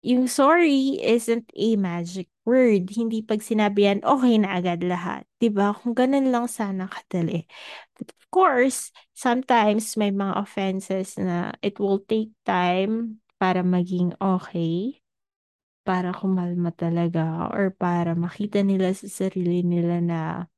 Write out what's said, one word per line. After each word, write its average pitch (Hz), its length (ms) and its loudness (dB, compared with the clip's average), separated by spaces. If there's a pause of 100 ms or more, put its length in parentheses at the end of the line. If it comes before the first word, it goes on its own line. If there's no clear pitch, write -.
Yung 247 240 2
sorry 277 720 4
isn't 233 560 0
a 226 240 2
magic 175 480 -6 (160)
word. 220 480 4
Hindi 226 320 -4
pag 214 160 -2
sinabi 208 480 2
yan, 202 160 0
okay 254 320 4
na 196 240 2
agad 175 240 -2
lahat. 180 400 -4 (160)
Di 233 80 4
ba? 202 240 2
Kung 233 240 -4
ganun 262 320 2
lang 240 160 0
sana 196 480 -6
kadali. 165 560 -4 (480)
But - 160 -14
of - 160 -20
course, 269 640 2 (240)
sometimes 226 800 2
may 208 160 0
mga 196 240 -2
offenses 190 800 -4
na 180 480 -4
it 202 160 -4
will 196 240 0
take 220 400 -2
time 196 800 0 (160)
para 185 240 2
maging 180 560 0
okay, 185 800 -2 (840)
para 180 320 -2
kumalma 175 560 -2
talaga, 170 800 -2
or 190 200 -2
para 175 440 -2
makita 202 480 -2
nila 190 320 2
sa - 120 -16
sarili 180 560 -2
nila 175 360 0
na 170 200 -2 (380)